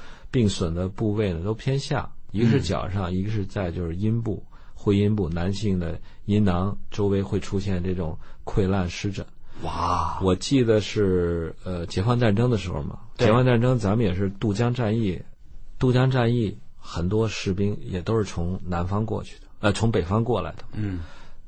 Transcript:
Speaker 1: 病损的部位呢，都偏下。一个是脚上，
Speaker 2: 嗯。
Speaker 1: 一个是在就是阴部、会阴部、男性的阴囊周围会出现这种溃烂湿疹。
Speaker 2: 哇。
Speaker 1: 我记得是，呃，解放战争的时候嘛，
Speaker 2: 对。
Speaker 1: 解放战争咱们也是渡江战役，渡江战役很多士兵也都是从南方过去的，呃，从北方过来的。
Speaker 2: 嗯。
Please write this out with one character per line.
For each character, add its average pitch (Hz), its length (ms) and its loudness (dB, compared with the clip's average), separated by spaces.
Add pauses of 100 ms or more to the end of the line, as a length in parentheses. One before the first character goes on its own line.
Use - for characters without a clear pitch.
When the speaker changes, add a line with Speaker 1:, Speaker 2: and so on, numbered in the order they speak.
(300)
Speaker 1:
病 117 180 4
损 90 240 0
的 90 160 -2
部 107 240 0
位 101 200 0
呢， 82 120 -4
都 104 80 -2
偏 135 280 -2
下。 127 280 -4 (220)
一 101 120 0
个 117 60 6
是 127 140 4
脚 76 260 -2
上， 90 220 -2
Speaker 2:
嗯。 92 40 -2
Speaker 1:
一 92 100 0
个 107 80 -2
是 104 120 0
在 92 280 -4
就 87 120 -4
是 82 120 -4
阴 110 260 0
部、 110 240 -4 (280)
会 101 220 2
阴 104 200 4
部、 95 120 0
男 87 240 0
性 98 280 0
的 82 200 -4 (260)
阴 104 180 4
囊 92 340 2 (140)
周 101 160 2
围 98 160 2
会 98 160 0
出 - 180 -2
现 98 240 0
这 92 100 0
种 85 240 -2 (280)
溃 98 240 2
烂 95 200 2
湿 101 220 -4
疹。 104 160 -8 (360)
Speaker 2:
哇。 85 600 -2
Speaker 1:
我 92 140 4
记 135 260 2
得 110 180 6
是， 87 840 0
呃， 87 220 -4
解 95 180 -2
放 120 160 2
战 110 160 4
争 120 120 4
的 120 80 2
时 87 140 -2
候 73 140 -4
嘛， - 160 -8 (160)
Speaker 2:
对。 123 100 4
Speaker 1:
解 107 60 6
放 123 120 6
战 123 160 6
争 127 160 4
咱 107 200 2
们 120 100 4
也 90 80 2
是 95 160 0
渡 101 240 0
江 120 180 2
战 113 240 0
役， 107 240 0 (600)
渡 127 120 4
江 127 160 6
战 123 240 4
役 110 240 0 (220)
很 - 300 -4
多 107 180 2
士 101 260 -2
兵 101 280 0
也 92 200 -6
都 110 160 0
是 110 60 2
从 87 420 -2
南 87 220 0
方 101 180 0
过 101 200 -4
去 - 160 -12
的， - 60 -18 (120)
呃， 104 140 2
从 113 180 2
北 107 120 2
方 98 200 2
过 113 180 0
来 82 120 -6
的。 - 60 -12 (160)
Speaker 2:
嗯。 101 260 -4 (480)